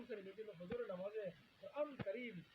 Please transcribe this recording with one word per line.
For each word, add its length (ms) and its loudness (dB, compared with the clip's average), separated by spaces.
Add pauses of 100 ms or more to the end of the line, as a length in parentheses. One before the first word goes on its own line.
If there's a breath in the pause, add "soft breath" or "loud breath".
কারীম, 220 -2
এই 120 -8
জন্য 200 -4
ফজরের 360 0
নামাজে 300 2 (360)
কোরআন 280 4 (160)
কারীম 320 2 (180)